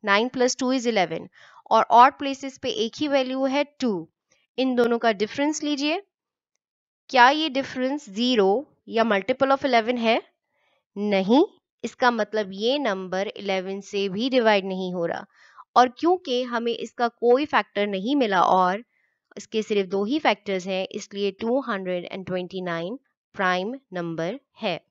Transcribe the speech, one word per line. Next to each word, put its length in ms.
नाइन 220
प्लस 300
टू 160
is 140
इलेवन। 420
और 200
ऑड 220
प्लेसेस 440
पे 120
एक 300
ही 80
वैल्यू 380
है 180
टू। 460
इन 180
दोनों 220
का 140
डिफरेंस 520
लीजिए। 380
क्या 200
ये 200
डिफरेंस 600
ज़ीरो 640
या 160
multiple 480
of 140
eleven 320
है? 240
नहीं। 480
इसका 280
मतलब 400
ये 280
नंबर 480
इलेवन 540
से 280
भी 200
डिवाइड 360
नहीं 280
हो 120
रहा। 200
और 140
क्योंकि 540
हमें 340
इसका 300
कोई 380
फैक्टर 420
नहीं 280
मिला 260
और 420
इसके 260
सिर्फ 260
दो 160
ही 140
फैक्टर्स 480
हैं, 240
इसलिए 400
टू 300
हंड्रेड 440
एंड 200
ट्वेंटी 360
नाइन 380
प्राइम 420
नंबर 460
है। 300